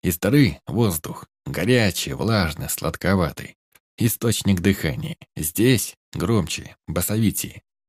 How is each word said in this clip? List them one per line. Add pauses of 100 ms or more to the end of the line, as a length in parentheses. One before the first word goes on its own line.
Из
дыры —
воздух. (180)
Горячий,
влажный,
сладковатый. (400)
Источник
дыхания. (200)
Здесь (160)
громче, (100)
басовитее. (260)